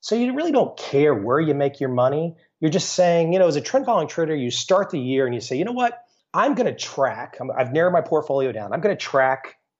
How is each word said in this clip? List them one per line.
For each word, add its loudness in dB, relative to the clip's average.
So -6
you 0
really -2
don't 0
care 2
where 0
you 0
make -2
your -4
money. 0
You're 0
just -2
saying, 4
you 2
know, 6
as 2
a -2
trend 0
following 2
trader, -2
you -2
start 0
the -4
year 0
and -2
you -6
say, -4
"You 0
know -4
what? -2
I'm 2
gonna 0
track, -4
I'm, -8
I've -2
narrowed 2
my 4
portfolio 0
down. -10
I'm -2
gonna 0
track 0